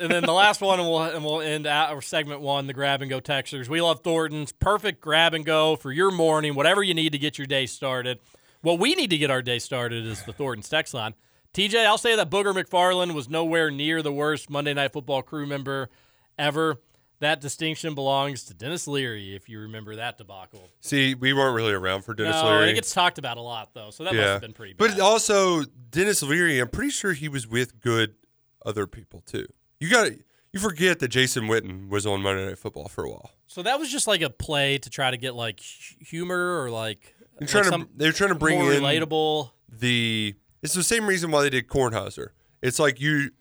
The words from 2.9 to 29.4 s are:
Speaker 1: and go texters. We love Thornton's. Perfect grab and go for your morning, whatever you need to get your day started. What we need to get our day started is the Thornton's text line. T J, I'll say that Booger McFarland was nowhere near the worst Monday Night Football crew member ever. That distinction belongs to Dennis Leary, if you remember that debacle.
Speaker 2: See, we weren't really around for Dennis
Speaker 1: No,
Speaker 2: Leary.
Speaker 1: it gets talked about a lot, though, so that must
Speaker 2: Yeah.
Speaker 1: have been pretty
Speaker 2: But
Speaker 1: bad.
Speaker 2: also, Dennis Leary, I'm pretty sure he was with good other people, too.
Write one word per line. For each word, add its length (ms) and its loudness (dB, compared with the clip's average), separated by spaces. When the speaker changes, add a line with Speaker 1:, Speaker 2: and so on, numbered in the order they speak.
Speaker 1:
and 80 -8
go 120 -4
texters. 480 -4
We 120 0
love 200 2
Thornton's. 520 -2
Perfect 480 -2
grab 320 4
and 120 -2
go 320 2
for 160 -8
your 180 2
morning, 440 2
whatever 280 4
you 100 2
need 200 0
to 60 -2
get 200 -4
your 80 -8
day 180 0
started. 540 -4
What 180 2
we 160 2
need 160 0
to 60 2
get 140 2
our 100 0
day 200 -2
started 440 -4
is 200 -8
the 100 -12
Thornton's 340 -8
text 240 -2
line. 220 -8
T 140 0
J, 180 2
I'll 100 6
say 200 2
that 120 2
Booger 240 0
McFarland 640 0
was 160 -8
nowhere 400 0
near 320 -2
the 100 -2
worst 380 -4
Monday 240 -2
Night 180 -2
Football 300 -4
crew 240 -10
member 420 -6
ever. 400 0
That 200 0
distinction 540 -6
belongs 520 -2
to 80 -20
Dennis 320 -8
Leary, 480 -6
if 140 -18
you 120 -14
remember 360 -14
that 220 -8
debacle. 500 -20
Speaker 2:
See, 340 2
we 180 0
weren't 220 4
really 180 2
around 300 0
for 100 -10
Dennis 300 -2
Speaker 1:
No, 80 4
Speaker 2:
Leary. 220 6
Speaker 1:
it 20 -2
gets 180 -2
talked 240 2
about 220 -10
a 40 -12
lot, 300 -12
though, 180 -16
so 140 -14
that 80 -4
must 140 2
Speaker 2:
Yeah. 60 4
Speaker 1:
have 100 -2
been 100 -14
pretty 220 -20
Speaker 2:
But 160 2
Speaker 1:
bad. 100 -2
Speaker 2:
also, 640 4
Dennis 320 2
Leary, 360 2
I'm 100 0
pretty 220 -4
sure 240 -2
he 160 -8
was 160 -6
with 340 -4
good 340 0
other 200 -4
people, 340 -18
too. 260 -10